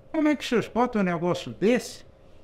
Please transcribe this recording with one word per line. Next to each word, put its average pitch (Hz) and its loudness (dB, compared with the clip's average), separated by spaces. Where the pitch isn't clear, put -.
como 302 2
é 302 4
que - -10
vocês 220 0
botam 240 0
um 190 2
negócio 170 -2
desse? - 0